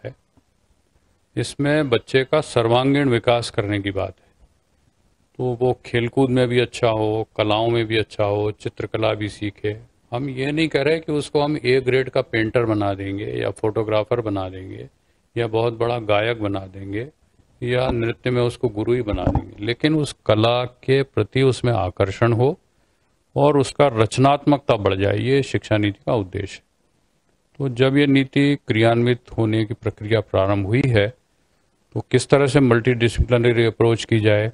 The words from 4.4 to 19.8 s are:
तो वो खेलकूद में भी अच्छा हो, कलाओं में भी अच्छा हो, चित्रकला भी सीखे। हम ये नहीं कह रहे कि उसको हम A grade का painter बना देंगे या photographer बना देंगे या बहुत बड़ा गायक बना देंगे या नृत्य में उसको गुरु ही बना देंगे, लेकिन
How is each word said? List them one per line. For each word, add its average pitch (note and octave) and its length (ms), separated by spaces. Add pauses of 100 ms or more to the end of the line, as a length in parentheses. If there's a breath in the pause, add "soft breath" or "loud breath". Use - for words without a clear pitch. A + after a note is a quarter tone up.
तो C3 60 (160)
वो B2+ 120 (140)
खेलकूद A#2+ 440
में B2+ 180
भी B2 120
अच्छा A#2+ 280
हो, G#2+ 480
कलाओं G#2+ 340
में A#2 160
भी A2 120
अच्छा G#2+ 260
हो, G#2 260
चित्रकला A2 640
भी G#2 140
सीखे। G#2 480 (360)
हम B2+ 160
ये C3+ 240
नहीं D#3 160
कह C#3+ 140
रहे D#3 180
कि D#3+ 120
उसको D3 300
हम D3+ 220
A B2+ 160
grade B2+ 300
का C3+ 120
painter A2+ 420
बना G#2 300
देंगे G2 320
या A#2+ 240
photographer G#2+ 720
बना G2 280
देंगे G2 400 (480)
या A#2 100
बहुत A2+ 320
बड़ा A#2+ 200
गायक G#2+ 440
बना G2 240
देंगे G2 420 (520)
या B2 300
नृत्य A#2+ 400
में B2 120
उसको A#2+ 260
गुरु G#2+ 240
ही B2 100
बना F#2+ 220
देंगे, F#2+ 400
लेकिन D3+ 320